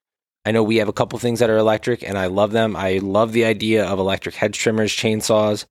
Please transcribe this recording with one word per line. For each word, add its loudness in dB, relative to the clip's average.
I -2
know 4
we 2
have 0
a -4
couple -2
things -2
that 4
are 4
electric, 0
and -6
I -2
love 0
them. 0
I -2
love 0
the 2
idea 0
of -4
electric -2
hedge -4
trimmers, 0
chainsaws, 0